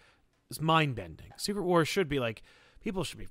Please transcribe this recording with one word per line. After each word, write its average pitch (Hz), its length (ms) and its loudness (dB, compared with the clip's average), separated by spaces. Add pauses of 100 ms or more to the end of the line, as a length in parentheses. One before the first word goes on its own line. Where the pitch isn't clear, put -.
(500)
is 135 100 -10
mind 156 340 4
bending. 90 340 -12 (100)
Secret 202 240 -4
Wars 175 260 4
should 190 220 0
be, 143 100 0
like, 113 220 -4 (400)
people 190 200 -4
should - 160 -8
be - 120 -12